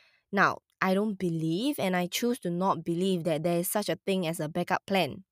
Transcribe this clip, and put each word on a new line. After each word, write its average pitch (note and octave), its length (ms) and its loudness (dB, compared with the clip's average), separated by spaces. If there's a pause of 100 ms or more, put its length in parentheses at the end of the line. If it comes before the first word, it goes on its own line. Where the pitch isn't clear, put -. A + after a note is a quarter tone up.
(300)
Now, F3+ 280 4 (220)
I F#3+ 140 2
don't G3+ 240 0
believe, F3 600 0
and F#3 180 0
I F3+ 100 0
choose A#3+ 340 0
to F3 100 -4
not F3 340 0
believe, F3 400 0
that D#3+ 180 0
there E3+ 160 2
is F3+ 100 0
such G#3 200 -2
a E3 180 -2
thing F#3 220 0
as E3+ 100 -4
a D3+ 100 -4
backup F3 380 -2
plan. F#3 460 0